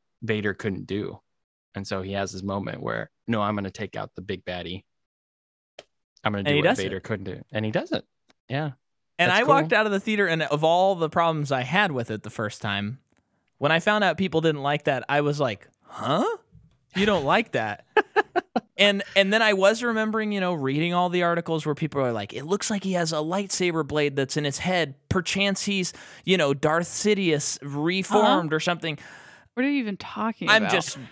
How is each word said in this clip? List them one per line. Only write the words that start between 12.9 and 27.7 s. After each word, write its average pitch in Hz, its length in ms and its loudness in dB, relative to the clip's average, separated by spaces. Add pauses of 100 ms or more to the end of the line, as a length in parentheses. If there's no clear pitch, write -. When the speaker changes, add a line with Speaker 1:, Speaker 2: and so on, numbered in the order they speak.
Speaker 2:
when 143 140 2
I 165 80 4
found 208 240 2
out 165 120 2
people 160 240 0
didn't 156 220 2
like 143 220 -2
that, 131 240 0
I 143 140 2
was 143 180 0
like, 120 280 -2 (140)
"Huh? 147 420 -2 (720)
You 196 120 2
don't 185 180 2
like 175 280 2
that?" 110 340 -4 (100)
Speaker 1:
<laughs> - 0 - (840)
Speaker 2:
And, 196 240 4 (120)
and 196 180 6
then 226 100 4
I 214 100 6
was 202 300 4
remembering, 220 500 0
you 202 80 -2
know, 180 140 0
reading 151 400 0
all 180 160 2
the 175 120 2
articles 165 440 0
where 151 80 0
people 139 260 -2
are 127 100 2
like, 104 220 -4
"It 131 120 -10
looks 170 260 -2
like 202 120 -2
he 190 120 -2
has 165 180 0
a 160 40 -2
lightsaber 170 680 -2
blade 147 300 0
that's 135 200 -2
in 147 80 0
his 139 140 -4
head. 170 360 0 (160)
Perchance 196 540 0
he's, 196 280 -2 (320)
you 185 140 4
know, 139 160 4
Darth 156 340 2
Sidious 190 720 0
reformed 185 880 2